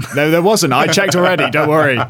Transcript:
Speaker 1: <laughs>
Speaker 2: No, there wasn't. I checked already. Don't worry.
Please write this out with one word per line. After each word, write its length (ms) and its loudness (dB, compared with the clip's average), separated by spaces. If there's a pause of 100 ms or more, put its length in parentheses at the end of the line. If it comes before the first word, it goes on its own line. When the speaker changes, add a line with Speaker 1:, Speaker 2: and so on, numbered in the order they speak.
Speaker 1:
<laughs> 160 -10
Speaker 2:
No, 160 2
there 100 2
wasn't. 300 0
I 160 0
checked 300 0
already. 340 0
Don't 160 0
worry. 320 2 (100)